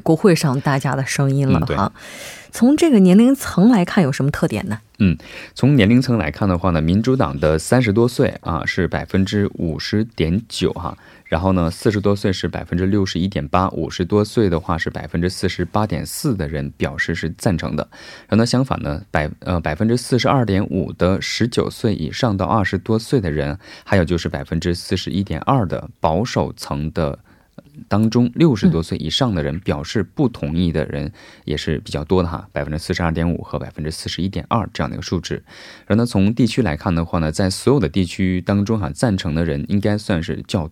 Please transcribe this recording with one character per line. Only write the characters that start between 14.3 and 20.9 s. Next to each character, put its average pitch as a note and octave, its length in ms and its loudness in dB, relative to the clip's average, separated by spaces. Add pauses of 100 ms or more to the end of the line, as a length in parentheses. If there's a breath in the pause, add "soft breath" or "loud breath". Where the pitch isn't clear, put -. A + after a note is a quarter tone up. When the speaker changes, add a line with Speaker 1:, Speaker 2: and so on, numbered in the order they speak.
Speaker 2:
的 E2 120 0
话 E2+ 160 -2
是 - 140 -4
百 D#2 160 -8
分 E2 140 -4
之 F2 80 2
四 F#2 200 -4
十 F2 160 -4
八 G#2+ 220 0
点 D#2+ 200 -4
四 C3+ 300 -4
的 E2+ 100 -4
人 C#2+ 300 -6
表 C#2+ 200 -4
示 - 180 -4
是 E2 220 -6
赞 F#2+ 200 0
成 - 180 -4
的。 - 140 -4 (400 loud breath)
然 - 40 -20
后 G2+ 40 6
呢， A2+ 100 4
相 B2 180 2
反 - 180 -2
呢， D2 280 -4
百-， D2+ 180 0 (120)
呃， F2+ 180 -2
百 D#2 160 -2
分 A2 140 0
之 A#2 80 2
四 B2 220 0
十 A2+ 100 0
二 B2+ 160 4
点 G2+ 220 2
五 E2+ 260 -4